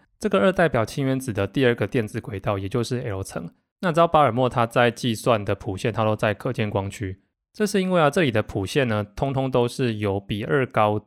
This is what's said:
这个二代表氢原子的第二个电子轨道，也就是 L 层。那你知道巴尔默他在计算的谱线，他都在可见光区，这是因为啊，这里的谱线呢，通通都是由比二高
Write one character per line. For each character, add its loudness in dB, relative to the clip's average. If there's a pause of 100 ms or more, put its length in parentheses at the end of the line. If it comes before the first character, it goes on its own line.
(180)
这 -4
个 2
二 2
代 2
表 0
氢 -4
原 0
子 -6
的 0
第 0
二 4
个 -2
电 -2
子 -8
轨 -10
道， -2
也 -6
就 -2
是 -4
L -6
层。 -10 (300)
那 -2
你 0
知 4
道 6
巴 6
尔 4
默 2
他 0
在 4
计 -2
算 0
的 -2
谱 -6
线， -2
他 0
都 2
在 0
可 -6
见 -2
光 -2
区， -10 (320)
这 -2
是 0
因 -2
为 4
啊， 6
这 2
里 2
的 2
谱 -4
线 0
呢， 0
通 -4
通 -2
都 2
是 -2
由 -2
比 -6
二 0
高 2